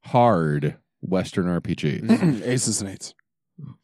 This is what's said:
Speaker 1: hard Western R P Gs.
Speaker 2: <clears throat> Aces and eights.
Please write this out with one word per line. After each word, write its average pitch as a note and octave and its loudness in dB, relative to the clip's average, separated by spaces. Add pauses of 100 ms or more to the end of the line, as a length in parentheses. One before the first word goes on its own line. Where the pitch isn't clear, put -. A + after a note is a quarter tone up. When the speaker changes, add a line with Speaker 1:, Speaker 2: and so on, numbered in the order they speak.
Speaker 1:
hard E2+ 2 (240)
Western F2+ -2
R F2 0
P E2 -4
Gs. F#2 -4
Speaker 2:
<clears throat> A#2+ 2
Aces A#2+ -2
and G2 -8
eights. - -16 (680)